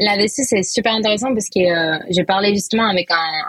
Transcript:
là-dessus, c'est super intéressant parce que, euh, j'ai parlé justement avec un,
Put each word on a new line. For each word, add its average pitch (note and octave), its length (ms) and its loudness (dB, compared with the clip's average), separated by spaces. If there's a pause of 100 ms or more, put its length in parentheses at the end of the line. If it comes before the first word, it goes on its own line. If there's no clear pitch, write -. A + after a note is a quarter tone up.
là-dessus, G#3 440 0
c'est G3+ 180 2
super A3+ 320 0
intéressant A3 400 0
parce G#3+ 160 -4
que, F#3+ 100 0
euh, E3 380 2 (100)
j'ai F3 160 2
parlé G3 300 2
justement A3 340 0
avec F3+ 220 -2
un, D#3+ 380 -2